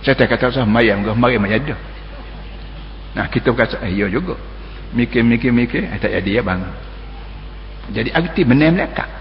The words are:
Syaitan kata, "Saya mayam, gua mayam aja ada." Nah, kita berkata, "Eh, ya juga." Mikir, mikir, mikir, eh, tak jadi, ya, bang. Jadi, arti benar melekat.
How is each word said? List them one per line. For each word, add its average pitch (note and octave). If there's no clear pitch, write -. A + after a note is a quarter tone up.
Syaitan C3
kata, B2
"Saya B2+
mayam, G#2+
gua G#2+
mayam A#2+
aja A2
ada." B2+
Nah, G2+
kita B2+
berkata, A2+
"Eh, F#2
ya G2+
juga." D#3
Mikir, A#2+
mikir, A#2
mikir, A#2+
eh, A2
tak G2+
jadi, G2
ya, A#2+
bang. F#2
Jadi, A2
arti E3+
benar C#3+
melekat. -